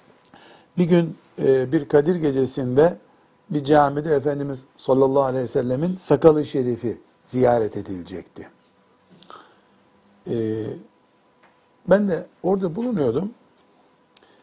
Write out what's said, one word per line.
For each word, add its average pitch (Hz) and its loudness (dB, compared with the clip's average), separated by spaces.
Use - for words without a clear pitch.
Bir 180 2
gün, 170 2
e, 131 2
bir 147 -2
Kadir 151 4
gecesinde 139 0
bir 147 -4
camide 147 2
Efendimiz 139 -4
sallallahu 135 2
aleyhi 131 -2
ve 113 -6
sellemin 135 -2
sakalı 151 4
şerifi 120 -4
ziyaret 120 0
edilecekti. 92 -14
E, 110 -4
ben 196 4
de 180 -2
orada 185 -2
bulunuyordum. 185 -2